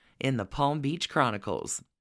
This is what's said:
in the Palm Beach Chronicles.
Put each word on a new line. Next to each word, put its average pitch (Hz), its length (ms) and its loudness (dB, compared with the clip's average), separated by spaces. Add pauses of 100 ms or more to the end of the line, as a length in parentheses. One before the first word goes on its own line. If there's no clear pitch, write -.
(200)
in 135 160 2
the 104 100 0
Palm 147 360 0
Beach 143 260 -2
Chronicles. 107 760 0 (200)